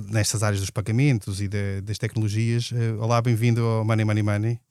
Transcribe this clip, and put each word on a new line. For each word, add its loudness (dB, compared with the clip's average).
nestas 0
áreas 0
dos -4
pagamentos 0
e -4
da, -4
das -6
tecnologias. -2
Eh, 0
olá, 2
bem-vindo 2
ao 0
Money, 2
Money, 2
Money. 0